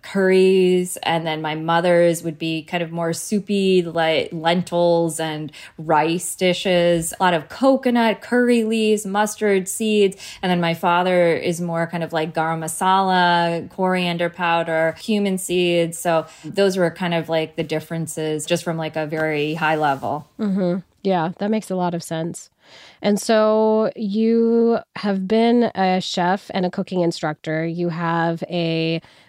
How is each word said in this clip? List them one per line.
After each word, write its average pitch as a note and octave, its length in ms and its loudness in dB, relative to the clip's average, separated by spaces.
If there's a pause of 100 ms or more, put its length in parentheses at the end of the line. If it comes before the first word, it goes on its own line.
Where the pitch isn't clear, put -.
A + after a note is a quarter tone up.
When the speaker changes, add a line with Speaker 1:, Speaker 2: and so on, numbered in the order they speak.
Speaker 1:
curries, F#3 920 4
and E3 280 -2
then D#3 160 -4
my D#3 140 -4
mother's E3+ 680 2
would D#3+ 140 -6
be D#3+ 240 -4
kind E3+ 220 -4
of E3 80 -8
more E3 220 -4
soupy, F#3+ 680 0
like, D#3+ 500 0
lentils E3+ 880 0
and D#3 340 -6 (260)
rice D#3+ 580 0
dishes, F3 840 2
a F#3+ 40 0
lot F3+ 100 4
of D#3 140 -2
coconut, A#3+ 720 2
curry A#3+ 440 2
leaves, G#3+ 400 0
mustard G3+ 640 0
seeds, G#3 500 2 (240)
and F#3 100 0
then F3 80 2
my E3 140 0
father F3 600 2
is E3 280 -2
more E3+ 260 -2
kind E3+ 160 -6
of D#3+ 80 -8
like E3 240 -4
garam D#3+ 240 -2
masala, F3 1120 2
coriander F3+ 580 0
powder, E3 720 0
cumin G3+ 380 -2
seeds. F3 600 0
So E3 300 0 (160)
those F#3 340 0
were F3 140 2
kind E3+ 220 -4
of, E3 160 -2
like, D#3+ 260 -2
the E3 80 -4
differences D#3 840 -4
just E3+ 180 -2
from, E3 140 -4
like, D#3+ 200 -6
a D#3 100 -4
very D#3 460 -2
high D#3+ 240 0
level. C#3+ 500 -2 (100)
Speaker 2:
Mm-hmm. F#3+ 420 -2 (240)
Yeah, F3+ 360 0
that G#3 100 -4
makes A3 220 -2
a F#3 40 -4
lot F3+ 180 -2
of E3+ 100 -6
sense. E3 460 -8 (520)
And G#3 180 0
so A3 760 2
you A3+ 840 2 (160)
have F#3+ 320 -2
been A#3 360 4 (120)
a F#3 240 2
chef F3+ 540 -2
and F3+ 120 0
a F3 60 -2
cooking F3+ 300 -4
instructor. D#3+ 640 -2
You E3+ 240 -2
have E3+ 540 -2
a E3 580 -2 (280)